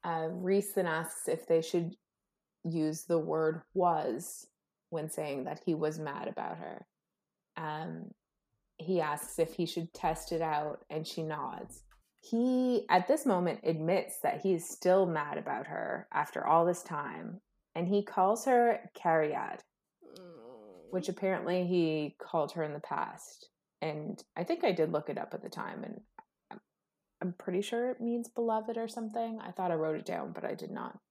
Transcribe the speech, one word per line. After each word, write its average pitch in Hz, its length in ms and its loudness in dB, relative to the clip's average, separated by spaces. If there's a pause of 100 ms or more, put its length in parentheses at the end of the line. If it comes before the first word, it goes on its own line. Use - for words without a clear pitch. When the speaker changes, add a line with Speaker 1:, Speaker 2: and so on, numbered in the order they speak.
Speaker 1:
Uh, 165 260 0
Reese 185 440 2
then 185 120 4
asks 160 420 -2
if 165 200 -2
they 165 140 6
should 170 320 0 (680)
use 156 420 0
the 170 140 2
word 160 440 0 (100)
was 156 760 0 (440)
when 156 180 -4
saying 143 360 -4
that 151 200 -6
he 170 100 2
was 156 240 0
mad 147 300 -6
about - 300 -6
her. - 280 -12 (720)
Um, 160 540 -6 (680)
he 170 240 0
asks 147 380 -2
if 160 160 2
he 175 100 0
should 165 300 -4
test - 360 -2
it 165 120 0
out, 151 480 -2
and 156 160 -4
she - 160 -6
nods. 151 600 -6 (360)
He, 247 680 2
at 185 160 6
this 311 180 4
moment, 180 380 4
admits 165 600 2
that - 160 2
he's 175 280 2
still 185 380 6
mad 151 320 0
about 143 300 -4
her - 440 -4
after - 320 -2
all 165 220 6
this 180 160 2
time, 147 580 -8 (360)
and 170 100 0
he 202 160 4
calls 208 440 2
her 240 340 6 (160)
Cariad, 156 640 2 (580)
Speaker 2:
Mm. 123 720 -20
Speaker 1:
which 180 180 -4
apparently 180 560 0
he 160 560 2
called 151 320 0
her 165 120 -2
in 147 80 -4
the 147 80 -8
past. - 720 -8 (300)
And 151 400 -4 (160)
I 170 60 -4
think 339 220 0
I 208 80 4
did 165 180 2
look 151 180 0
it 143 80 -4
up - 160 -6
at - 100 -8
the - 60 -12
time, - 360 -6
and - 160 -10 (500)
I'm, - 100 -14 (640)
I'm 180 120 -2
pretty 185 280 -2
sure 240 280 -2
it 247 100 -6
means 233 280 -2
beloved 226 480 0
or 226 120 -4
something. 226 520 -4
I - 120 -10
thought 180 180 0
I 165 60 2
wrote 156 200 0
it - 80 -8
down, - 280 -4
but - 120 -6
I - 100 -2
did - 180 -8
not. - 260 -8 (120)